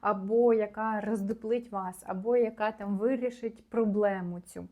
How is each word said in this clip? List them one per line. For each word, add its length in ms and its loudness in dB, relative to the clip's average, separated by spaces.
або 520 4
яка 480 0
роздуплить 680 -2
вас, 340 -6
або 320 0
яка 340 2
там 260 -4
вирішить 720 -2
проблему 680 0
цю. 320 -14